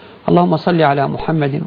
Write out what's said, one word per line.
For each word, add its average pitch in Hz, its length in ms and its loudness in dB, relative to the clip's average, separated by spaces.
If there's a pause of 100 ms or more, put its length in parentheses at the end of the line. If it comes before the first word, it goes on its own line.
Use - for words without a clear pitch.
(300)
اللهم 175 280 4
صل 170 240 0
على 143 260 2
محمد 147 600 -4